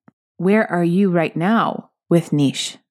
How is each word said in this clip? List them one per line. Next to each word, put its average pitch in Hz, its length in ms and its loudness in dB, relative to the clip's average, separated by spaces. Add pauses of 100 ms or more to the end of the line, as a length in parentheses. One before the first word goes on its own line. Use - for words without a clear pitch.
(380)
Where 202 340 0
are 175 120 0
you 180 260 2
right 170 260 0
now 175 540 -2 (180)
with 170 240 2
niche? - 460 -2 (140)